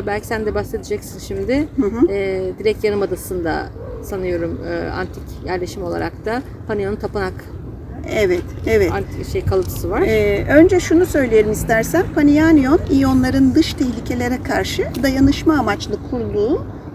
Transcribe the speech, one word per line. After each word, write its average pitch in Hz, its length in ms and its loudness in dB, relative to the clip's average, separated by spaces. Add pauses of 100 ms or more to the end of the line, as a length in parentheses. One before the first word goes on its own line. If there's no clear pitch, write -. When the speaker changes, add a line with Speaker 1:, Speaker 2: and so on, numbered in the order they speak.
Speaker 1:
e, 202 40 -4
belki 208 200 -4
sen 220 200 -4
de 208 80 -2
bahsedeceksin 202 640 -6
şimdi. 214 500 -2 (120)
Speaker 2:
Hı 220 60 0
hı. 226 260 2
Speaker 1:
E, 196 280 -2 (180)
direkt 208 260 -2
Yarımadası'nda 180 840 -2 (360)
sanıyorum, 175 560 -4 (120)
e, 170 200 -4
antik - 320 -8 (240)
yerleşim 180 360 -6
olarak 170 420 -6
da 233 180 -4 (260)
Panion'un 208 280 -2
tapınak 196 360 -4 (840)
Speaker 2:
Evet, 180 280 2 (240)
evet. 208 260 4
Speaker 1:
antik 196 400 -6
şey 190 120 -2
kalıntısı 185 460 -2
var. 233 160 0
Speaker 2:
Ee, 208 440 2
önce 349 300 8
şunu 349 260 4
söyleyelim 220 460 4
istersen. 226 520 0 (100)
Panianion, 302 640 6 (120)
İyonların 262 640 4
dış 320 200 4
tehlikelere 247 680 -2
karşı - 400 -2 (200)
dayanışma 269 520 2
amaçlı 226 420 -2 (140)
kurduğu 220 560 -2 (280)